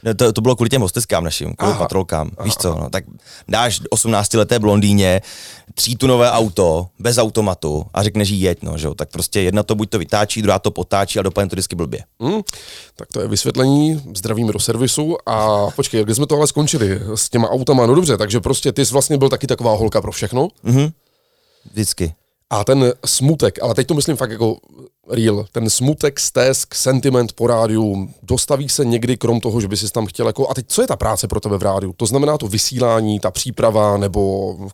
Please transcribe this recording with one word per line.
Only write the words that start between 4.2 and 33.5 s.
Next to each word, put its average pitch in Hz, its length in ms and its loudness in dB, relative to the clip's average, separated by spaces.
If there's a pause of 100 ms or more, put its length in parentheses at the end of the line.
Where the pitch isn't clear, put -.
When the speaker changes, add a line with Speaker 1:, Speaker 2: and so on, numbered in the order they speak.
Speaker 1:
blondýně 101 640 4 (540)
třítunové 123 560 2
auto 90 560 2 (120)
bez 110 180 0
automatu 95 760 0
a - 100 0
řekneš 104 260 0
jí: 101 120 0
„Jeď“, 90 200 2
no, 80 160 -6
že 78 100 -6
jo, 69 80 -4
tak 76 140 -8
prostě 85 320 -4
jedna 95 220 2
to 113 120 -2
buď 107 140 -4
to 110 100 -2
vytáčí, 104 420 -2
druhá 101 180 2
to 104 120 -2
potáčí 101 480 -2
a - 20 0
dopadne 95 280 0
to 90 60 -6
vždycky 92 200 -6
blbě. 78 280 -6 (200)
Speaker 2:
Hm, 202 180 -2 (540)
tak - 180 -16
to - 80 -4
je 98 60 -4
vysvětlení, 135 760 2 (160)
zdravíme 110 360 -2
do 104 60 -4
servisu 131 680 -2
a 107 500 2
počkej, - 280 0
kde 107 120 0
jsme 139 120 0
to 156 100 0
ale 147 100 2
skončili 120 500 0 (180)
s - 140 -2
těma 117 200 2
autama? 127 360 4
No 120 100 6
dobře, 151 220 4
takže 107 220 0
prostě 123 320 -2
ty 135 140 0
jsi 113 80 -2
vlastně 139 240 2
byl 135 120 4
taky 131 180 -4
taková 120 280 2
holka 104 260 0
pro 101 100 -6
všechno. 123 360 -2 (160)
Speaker 1:
Mhm, 135 260 2 (840)
vždycky. 95 420 -4 (360)
Speaker 2:
A 107 140 0
ten 131 300 4 (120)
smutek, 139 580 2
ale 117 120 0
teď 131 120 0
to 175 60 0
myslím 147 240 0
fakt 117 140 -4
jako 110 260 -2 (520)
real, 110 420 0
ten 113 180 -2
smutek, 143 500 0
stesk, - 560 0
sentiment 127 580 2
po 117 140 -2
rádiu, 110 640 0 (140)
dostaví 135 460 -2
se 143 160 0
někdy 120 320 0
krom 117 220 0
toho, 113 220 -2
že 101 60 -2
by 101 100 -4
si 107 140 -6
tam 113 140 -2
chtěl 117 220 -4
jako, 131 220 -2
a 131 40 -2
teď 127 140 -6
co - 140 0
je 262 60 2
ta 165 80 -2
práce 104 320 -2
pro 104 120 -2
tebe 101 180 -2
v 90 60 -4
rádiu? 95 340 0
To 117 80 -2
znamená 143 320 2
to 123 100 -4
vysílání, 110 720 0
ta 107 120 -2
příprava 107 640 2